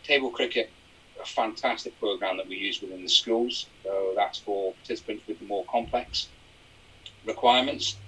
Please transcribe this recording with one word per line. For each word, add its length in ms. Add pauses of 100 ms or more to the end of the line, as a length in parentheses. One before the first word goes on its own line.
Table 280
cricket, 400 (520)
a 20
fantastic 760
program 380
that 100
we 80
use 260
within 200
the 60
schools. 580 (180)
So 320
that's 240
for 320
participants 560
with 100
the 80
more 200
complex 640 (960)
requirements. 720 (120)